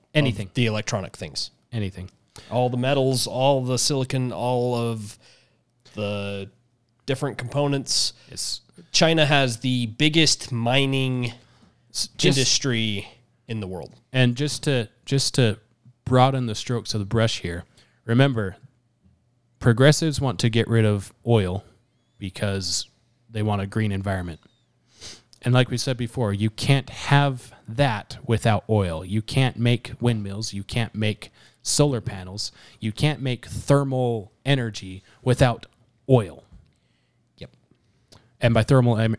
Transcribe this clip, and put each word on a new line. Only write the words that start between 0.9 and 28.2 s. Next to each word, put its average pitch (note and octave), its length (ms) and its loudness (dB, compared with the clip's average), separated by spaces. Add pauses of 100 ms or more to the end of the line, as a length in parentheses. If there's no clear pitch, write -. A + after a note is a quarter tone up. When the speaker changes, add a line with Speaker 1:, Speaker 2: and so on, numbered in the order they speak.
Speaker 2:
things. - 340 -10 (220)
Speaker 1:
Anything. F#2+ 360 -6 (400)
Speaker 2:
All B2 200 0
the B2+ 80 -4
metals, C3 500 0
all C3 360 2
the B2+ 140 -2
silicon, B2+ 540 -2
all B2 440 -2
of A2+ 440 -4 (760)
the G2+ 540 -8 (560)
different B2+ 320 -4
components. C#3 760 -2 (160)
Speaker 1:
Yes. - 320 -8 (320)
Speaker 2:
China D#3+ 320 4
has C3+ 320 2
the B2 300 0
biggest D3+ 640 2
mining B2+ 840 0 (580)
Speaker 1:
S-, - 160 -4 (100)
just C#3+ 200 4
Speaker 2:
industry A2+ 720 0 (400)
in A2 120 -6
the G2 80 -6
world. F2+ 240 -12 (220)
Speaker 1:
And B2 220 4
just C#3 280 -4
to, B2+ 260 0 (160)
just - 300 0
to A2+ 240 2 (460)
broaden B2+ 420 4
the G#2+ 80 -4
strokes - 380 -6
of G#2+ 60 0
the G2+ 60 -2
brush A2 360 0
here, F2 240 -6 (400)
remember, A#2 500 2 (1040)
progressives C#3 600 4
want A#2 180 -2
to A#2+ 100 2
get A2+ 180 2
rid A2+ 180 4
of G#2 280 0 (140)
oil G2+ 360 2 (540)
because G2 680 -6 (420)
they A2 140 -6
want G#2 180 0
a G2 60 -6
green G#2+ 240 0
environment. F#2+ 480 -4 (1000)
And B2 120 2
like B2+ 160 4
we A#2+ 80 -4
said B2 200 -4
before, A#2 360 -2
you G#2 160 0
can't C#3 400 0
have C#3+ 640 0 (140)
that A2+ 580 -2